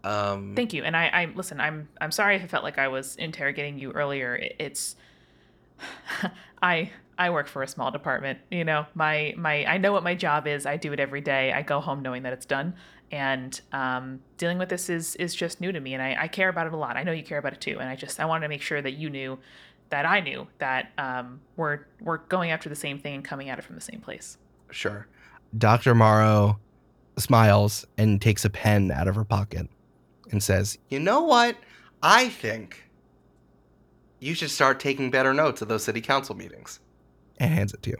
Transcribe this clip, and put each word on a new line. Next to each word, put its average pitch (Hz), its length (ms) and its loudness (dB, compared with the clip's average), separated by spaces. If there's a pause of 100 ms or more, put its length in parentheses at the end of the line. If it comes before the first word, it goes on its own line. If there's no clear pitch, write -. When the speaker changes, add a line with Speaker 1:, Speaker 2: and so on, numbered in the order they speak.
Speaker 1:
Um, 101 500 -2
Speaker 2:
Thank 226 200 -2
you. 147 100 -6
And 165 120 -2
I, 165 100 2
I, 175 280 -2
listen, 175 260 -10
I'm, 151 280 -4 (120)
I'm 156 100 -4
sorry 202 260 2
if 180 80 -4
it - 60 -14
felt - 120 -2
like 143 160 -6
I 135 100 2
was 135 280 -6
interrogating 143 640 -6
you 131 140 -10
earlier. 139 440 -4
It, - 220 -6
it's, - 380 -8 (800)
<laughs> - 840 -8
I, 175 280 0 (260)
I 180 140 2
work 147 180 0
for 135 140 -8
a 131 60 -4
small 131 220 -4
department, 135 480 -4 (120)
you 170 140 -2
know, 151 200 0 (100)
my, 151 440 0
my, 151 260 0
I 175 140 2
know 196 140 4
what 190 100 2
my 175 120 0
job 151 320 0
is. 143 200 -4
I 143 100 -2
do 151 160 -6
it 143 80 -4
every 139 220 -4
day. 135 320 0
I 143 80 -2
go 147 180 -2
home 143 220 -6
knowing 127 220 -6
that 127 100 -4
it's 127 100 -14
done. 143 300 -4 (360)
And, 135 480 -4 (140)
um, 131 480 -4 (160)
dealing 170 220 -2
with 185 100 -4
this 180 220 -4
is, 165 260 -4
is 170 180 -4
just - 260 -6
new 185 120 -4
to 165 80 -6
me, 131 140 -8
and 131 80 -4
I, 131 220 -2
I 165 40 -6
care 190 220 0
about 165 160 -2
it 160 80 -6
a - 20 -6
lot. 131 220 -6
I 135 40 -4
know 170 100 -2
you 156 100 -6
care 151 160 -6
about 139 160 -4
it - 80 -20
too. - 180 -6
And 131 80 -6
I 135 80 -8
just, - 240 -12
I 160 60 0
wanted 160 160 0
to 147 80 -6
make 143 100 -8
sure 147 220 -4
that 135 100 -4
you 156 160 -8
knew 131 300 -8 (500)
that 143 160 -2
I 190 160 2
knew 135 280 -8 (100)
that, 131 400 -2
um, 127 420 -6 (160)
we're, 147 240 -2 (200)
we're 160 180 -4
going 175 320 -2
after 160 180 -4
the 147 80 -8
same 143 220 -6
thing 143 160 -10
and 139 100 -10
coming 139 240 -10
at 127 100 -8
it - 40 -12
from - 140 -18
the - 40 -16
same - 220 -14
place. - 340 -14 (340)
Speaker 1:
Sure. - 360 -6 (500)
Doctor 113 380 6
Morrow 107 640 8 (580)
smiles 104 680 6 (100)
and 107 240 4
takes 107 240 4
a 101 60 4
pen 101 400 4
out 73 180 0
of 98 60 2
her 110 100 0
pocket 101 440 -2 (640)
and 101 100 0
says, 98 360 0 (100)
"You 135 100 -4
know 202 240 4
what? 240 320 6 (480)
I 226 280 8
think - 520 -6 (1400)
you 143 160 -4
should 160 160 -4
start 135 300 4
taking 139 320 0
better 131 200 4
notes 143 300 2
of 107 60 -6
those 110 160 0
city 113 160 -2
council 135 340 -2
meetings," - 460 -16 (580)
and 135 160 2
hands 101 180 0
it - 120 -16
to - 60 -6
you. - 100 -8